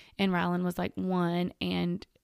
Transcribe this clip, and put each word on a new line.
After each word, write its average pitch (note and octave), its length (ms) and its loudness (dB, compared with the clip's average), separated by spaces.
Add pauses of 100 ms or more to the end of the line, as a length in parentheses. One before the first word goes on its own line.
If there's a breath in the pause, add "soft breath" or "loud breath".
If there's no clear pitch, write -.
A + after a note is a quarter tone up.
(200 loud breath)
And G3 100 4
Rylan F3 320 2
was, F3+ 160 -2
like, F3+ 160 -4
one. F3+ 640 0
And F3 460 -2 (180)